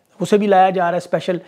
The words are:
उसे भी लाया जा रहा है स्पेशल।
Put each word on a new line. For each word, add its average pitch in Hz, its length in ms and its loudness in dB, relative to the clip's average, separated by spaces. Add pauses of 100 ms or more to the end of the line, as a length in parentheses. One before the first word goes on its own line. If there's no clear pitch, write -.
(220)
उसे 185 160 0
भी 208 100 -2
लाया 190 220 4
जा 185 140 -2
रहा 170 100 -2
है 180 60 -4
स्पेशल। 175 480 -6